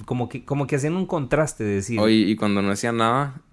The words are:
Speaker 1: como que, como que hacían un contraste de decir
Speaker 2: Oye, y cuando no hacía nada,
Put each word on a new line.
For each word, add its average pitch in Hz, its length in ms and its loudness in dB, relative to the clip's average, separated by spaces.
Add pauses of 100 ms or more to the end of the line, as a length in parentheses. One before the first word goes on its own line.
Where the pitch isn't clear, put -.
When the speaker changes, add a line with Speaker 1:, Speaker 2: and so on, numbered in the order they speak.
Speaker 1:
como 123 260 -4
que, 127 160 -12
como 143 200 -2
que 147 100 0
hacían 151 200 -2
un 190 80 -2
contraste 147 600 -2
de 104 100 0
decir 104 260 -2
Speaker 2:
Oye, 110 140 6
y 107 200 4
cuando 104 280 0
no 101 80 0
hacía 117 220 -2
nada, 127 500 0 (100)